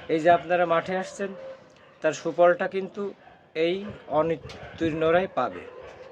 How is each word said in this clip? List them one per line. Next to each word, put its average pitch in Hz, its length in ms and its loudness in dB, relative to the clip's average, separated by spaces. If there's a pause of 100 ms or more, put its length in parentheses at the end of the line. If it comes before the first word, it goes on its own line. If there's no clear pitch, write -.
এই 160 120 2
যে 160 100 6
আপনারা 175 360 4
মাঠে 165 320 0
আসছেন, 190 300 -6 (760)
তার 156 120 2
সুফলটা 175 540 4
কিন্তু 190 460 -6 (420)
এই 175 300 0 (220)
অনুত্তীর্ণরাই 160 1300 0
পাবে। 117 240 -2 (520)